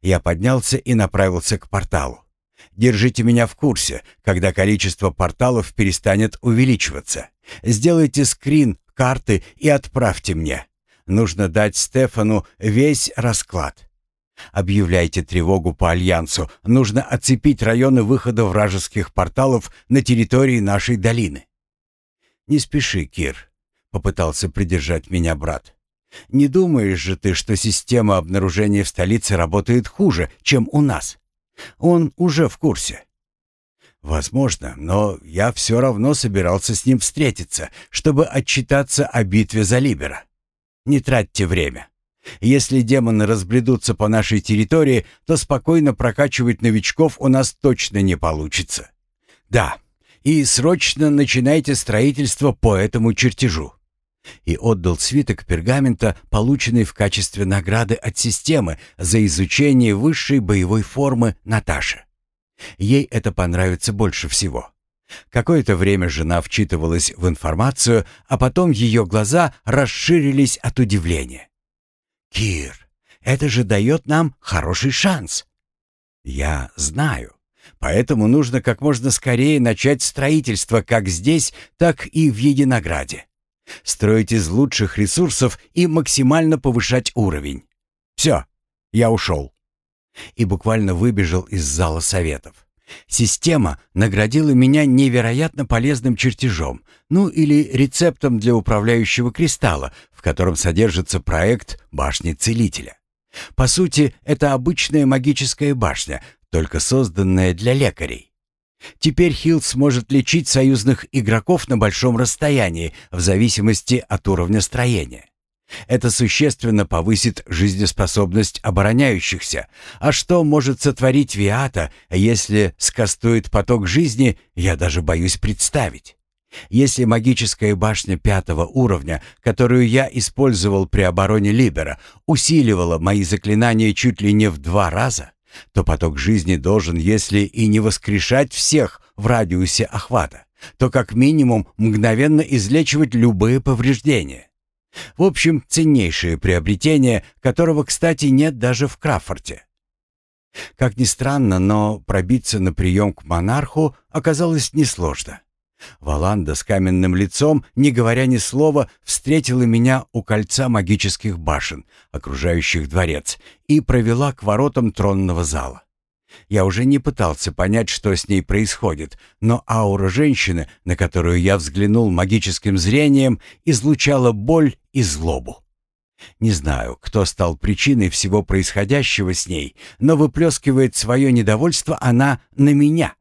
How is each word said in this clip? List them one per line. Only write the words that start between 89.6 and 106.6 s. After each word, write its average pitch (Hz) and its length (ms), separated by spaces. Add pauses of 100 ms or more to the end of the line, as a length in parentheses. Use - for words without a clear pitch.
И 117 100
буквально 98 500
выбежал 92 480
из 87 220
зала 80 360
советов. 80 640 (400)
Система 117 720 (140)
наградила 107 560
меня 135 340
невероятно 131 800
полезным 123 500
чертежом, 85 640 (260)
ну 185 200
или 147 440
рецептом 135 640
для 117 160
управляющего 113 760
кристалла, 82 600 (180)
в - 120
котором 90 340
содержится 90 640
проект 92 720
Башни 71 420
Целителя. 113 680 (560)
По 131 120
сути, 151 480 (100)
это 143 280
обычная 143 540
магическая 135 680
башня, 78 480 (280)
только 80 300